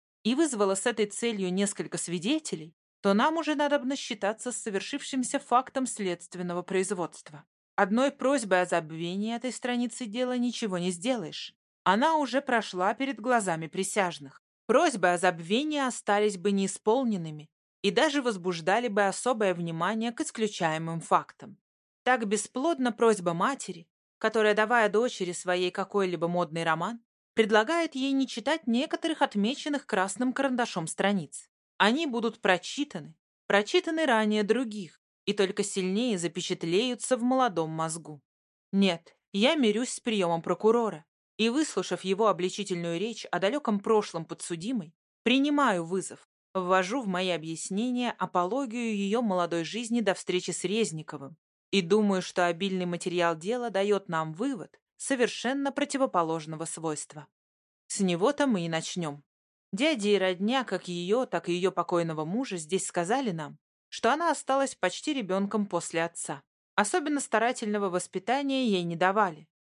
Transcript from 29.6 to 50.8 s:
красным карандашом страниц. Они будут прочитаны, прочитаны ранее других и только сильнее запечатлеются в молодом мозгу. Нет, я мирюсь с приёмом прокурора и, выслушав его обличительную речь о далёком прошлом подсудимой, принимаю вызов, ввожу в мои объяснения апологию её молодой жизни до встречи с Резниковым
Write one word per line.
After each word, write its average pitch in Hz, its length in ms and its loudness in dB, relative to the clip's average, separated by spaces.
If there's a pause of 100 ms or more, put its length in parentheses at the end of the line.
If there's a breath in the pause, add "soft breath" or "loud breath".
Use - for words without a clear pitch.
красным 202 480 -2
карандашом 247 540 -2
страниц. 190 640 -2 (260)
Они 240 300 4
будут 233 340 -2
прочитаны, 180 760 -2 (320)
прочитаны 320 580 2
ранее 214 380 2
других 214 560 -2 (240)
и 196 80 -2
только 196 320 0
сильнее 196 540 0
запечатлеются 180 1000 -2
в 233 80 -4
молодом 240 460 2
мозгу. 160 520 -6 (480)
Нет, 190 460 2 (160)
я 240 240 4
мирюсь 233 380 2
с - 40 -12
приёмом 180 420 0
прокурора 202 640 0 (320)
и, 220 120 2
выслушав 233 560 -2
его 190 240 2
обличительную 175 720 -2
речь 220 320 -6
о 175 80 0
далёком 208 400 0
прошлом 208 440 0
подсудимой, 170 720 -6 (300)
принимаю 262 600 4
вызов, 180 440 -6 (260)
ввожу 185 480 2
в 214 60 -4
мои 185 220 0
объяснения 196 840 -2
апологию 220 840 -2
её 202 240 0
молодой 175 440 0
жизни 226 360 -2
до 196 140 2
встречи 180 380 -4
с - 100 -6
Резниковым 160 720 -4 (360)